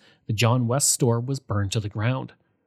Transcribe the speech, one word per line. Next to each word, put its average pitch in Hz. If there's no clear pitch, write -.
the 123
John 113
West 131
store 117
was 131
burned 101
to 117
the 107
ground. 123